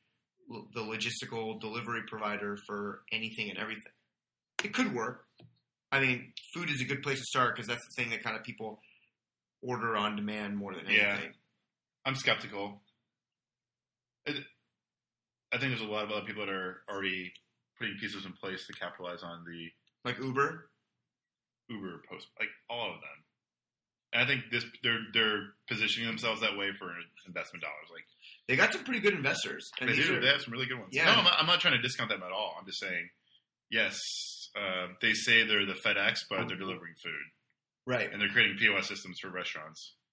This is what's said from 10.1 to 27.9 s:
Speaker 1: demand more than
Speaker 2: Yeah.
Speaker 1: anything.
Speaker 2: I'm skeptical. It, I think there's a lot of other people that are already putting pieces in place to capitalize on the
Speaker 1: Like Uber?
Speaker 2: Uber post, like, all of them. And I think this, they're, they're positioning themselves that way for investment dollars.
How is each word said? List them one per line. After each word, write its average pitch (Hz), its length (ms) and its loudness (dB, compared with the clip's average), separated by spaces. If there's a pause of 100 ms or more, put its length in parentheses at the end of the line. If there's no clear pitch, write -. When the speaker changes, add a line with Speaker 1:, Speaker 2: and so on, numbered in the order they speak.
Speaker 1:
demand 104 400 -2
more 98 180 -6
than 82 140 -10
Speaker 2:
Yeah. 104 300 6
Speaker 1:
anything. 69 160 -6 (720)
Speaker 2:
I'm 135 80 2
skeptical. 101 680 -2 (1400)
It, 147 120 -2 (1160)
I 123 60 0
think 131 180 2
there's 110 100 -4
a 107 60 -4
lot 107 120 0
of 104 60 -4
other 104 140 -2
people 101 220 -4
that 98 60 0
are 92 360 -4
already 95 460 -4 (440)
putting 101 200 -4
pieces 104 260 -6
in 92 80 -8
place 95 360 -6
to - 40 -12
capitalize 87 500 -8
on 85 220 -12
the 85 260 -10 (340)
Speaker 1:
Like 123 140 -4
Uber? 135 520 0 (960)
Speaker 2:
Uber 92 400 -8
post, - 180 -14 (140)
like, 110 80 -2 (220)
all 120 240 -2
of 76 60 -14
them. 71 240 -18 (920)
And 117 80 6
I 127 40 6
think 127 240 0
this, 120 140 0 (180)
they're, 117 180 2 (120)
they're 107 400 4 (160)
positioning 113 400 0
themselves 110 320 0
that 104 160 2
way 98 220 0
for 87 160 -8 (320)
investment 85 360 -8
dollars. 78 300 -10